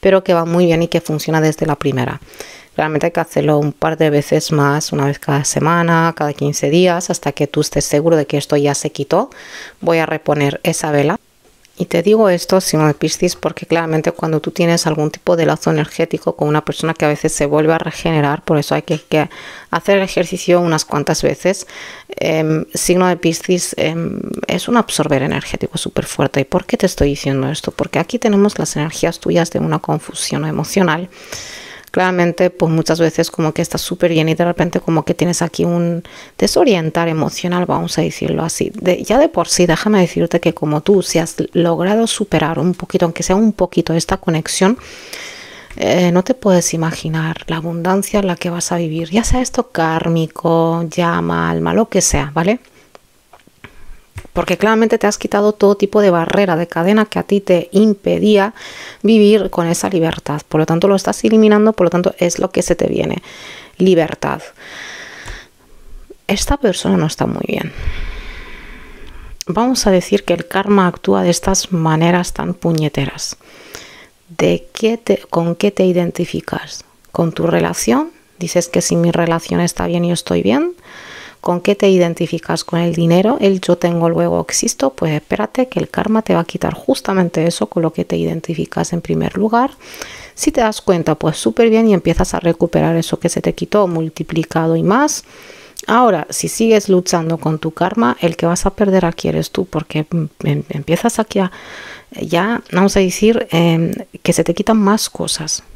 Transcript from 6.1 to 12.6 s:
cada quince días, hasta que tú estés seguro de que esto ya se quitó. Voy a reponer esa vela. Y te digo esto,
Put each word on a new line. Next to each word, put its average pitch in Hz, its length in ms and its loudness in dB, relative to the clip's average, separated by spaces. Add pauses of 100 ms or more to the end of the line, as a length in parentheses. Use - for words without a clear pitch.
cada 147 180 -2
quince 143 360 -2
días, 175 400 2
hasta 151 220 -4
que 147 160 -2
tú 151 140 -2
estés 143 220 -2
seguro 160 320 2
de 147 100 2
que - 100 -4
esto 143 200 0
ya 143 180 2
se 151 180 -4
quitó. 180 380 0 (500)
Voy 165 180 2
a 160 80 2
reponer 147 560 -2
esa 160 300 -2
vela. 147 260 2 (600)
Y 175 60 -2
te 170 160 -2
digo 214 260 4
esto, 180 320 2